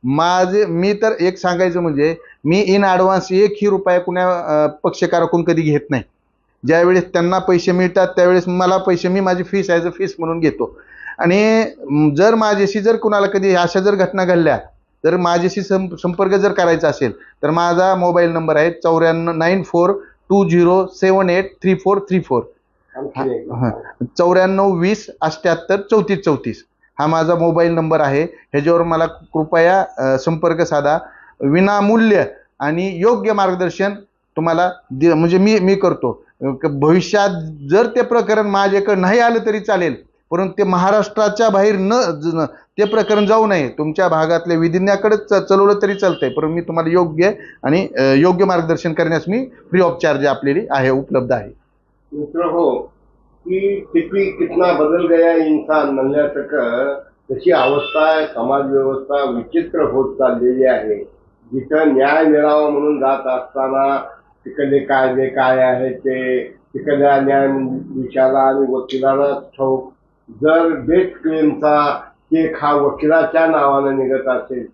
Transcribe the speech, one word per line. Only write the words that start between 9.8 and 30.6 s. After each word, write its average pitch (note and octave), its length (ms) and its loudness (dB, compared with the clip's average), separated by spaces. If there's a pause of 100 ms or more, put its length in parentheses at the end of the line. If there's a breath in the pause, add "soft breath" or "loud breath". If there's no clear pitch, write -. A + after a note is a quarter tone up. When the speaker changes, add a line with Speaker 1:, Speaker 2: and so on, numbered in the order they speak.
Speaker 1:
a F3 40 -2
फीस F#3+ 280 -6
म्हणून E3 220 -6
घेतो. C#3+ 400 -2 (380 loud breath)
आणि, G#3+ 460 2 (260)
म, D3 240 2
जर G3+ 200 4
माझ्याशी G#3 460 2
जर A3 160 2
कुणाला G3+ 300 0
कधी G3 280 2
अशा F3 260 2
जर G#3 140 2
घटना F#3 300 0
घडल्या, E3+ 320 2 (480)
तर E3 120 2
माझ्याशी F3+ 460 0
सं-, F#3+ 340 -4
संपर्क F#3 360 -2
जर G3 200 2
करायचा E3+ 360 2
असेल, C3 280 -2
तर - 340 -6
माझा F3 440 2
मोबाईल F3 360 2
नंबर D#3+ 260 -2
आहे D#3+ 140 2
चौऱ्याण्णव, E3 640 0
नाईन E3 300 0
फोर F3 280 0 (380 loud breath)
टू G3 200 2
झिरो F3 380 4
सेवन F#3+ 440 0
एट F#3+ 320 -2
थ्री F#3+ 120 2
फोर F#3+ 240 0
थ्री F#3+ 220 -2
फोर. A#2+ 220 -2 (540)
Speaker 2:
आणखी C3 380 -6
एक. D3+ 180 -10
Speaker 1:
हां, A#2+ 520 -6 (140)
चौऱ्याण्णव F#3 520 2
वीस F#3+ 360 -2 (140)
अठ्ठ्याहत्तर E3+ 560 -2 (140)
चौतीस G3 340 2
चौतीस. C3 400 -4 (340)
हा D3 80 0
माझा D#3+ 280 2
मोबाईल E3+ 380 2
नंबर D#3+ 280 0
आहे. C#3+ 220 0
ह्याच्यावर E3+ 600 -2
मला E3 240 0
कृपया, E3 800 0 (140)
अ, C3+ 200 0
संपर्क E3 420 -2